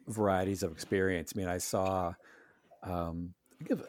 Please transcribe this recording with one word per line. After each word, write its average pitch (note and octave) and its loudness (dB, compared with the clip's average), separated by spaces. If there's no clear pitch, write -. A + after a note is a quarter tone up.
varieties G2 2
of E2+ 0
experience. F#2+ 0
I - -6
mean, F#2 -2
I F2+ 0
saw, F#2+ 0
um, F2 -4
I - -16
think G#3 0
it, - -12